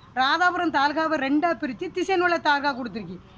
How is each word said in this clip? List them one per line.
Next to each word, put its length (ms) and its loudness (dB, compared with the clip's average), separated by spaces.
ராதாபுரம் 560 2
தாலுகாவை 480 0
ரெண்டா 340 2
பிரிச்சு 420 -6
திசையன்விளை 460 0
தாலுகா 340 2
கொடுத்துருக்கு. 440 -10